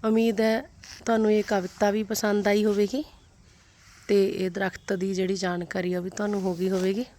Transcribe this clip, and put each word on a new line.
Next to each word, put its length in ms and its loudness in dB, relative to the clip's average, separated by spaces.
ਉਮੀਦ 360 2
ਹੈ 180 2
ਤੁਹਾਨੂੰ 260 2
ਇਹ 120 4
ਕਵਿਤਾ 480 0
ਵੀ 120 -2
ਪਸੰਦ 440 0
ਆਈ 180 4
ਹੋਵੇਗੀ 380 0
ਤੇ 180 4
ਇਹ 260 -2
ਦਰਖਤ 420 -4
ਦੀ 200 -2
ਜਿਹੜੀ 220 0
ਜਾਣਕਾਰੀ 580 -4
ਆ 60 -2
ਵੀ 100 -6
ਤੁਹਾਨੂੰ 320 -2
ਹੋ 140 0
ਗਈ 140 -2
ਹੋਵੇਗੀ। 360 0